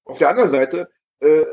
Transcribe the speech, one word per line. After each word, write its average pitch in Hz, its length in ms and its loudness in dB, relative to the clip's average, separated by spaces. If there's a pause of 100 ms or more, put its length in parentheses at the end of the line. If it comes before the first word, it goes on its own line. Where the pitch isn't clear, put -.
auf - 140 -14
der - 120 2
anderen 226 180 2
Seite, 139 400 -2 (320)
äh, 151 320 2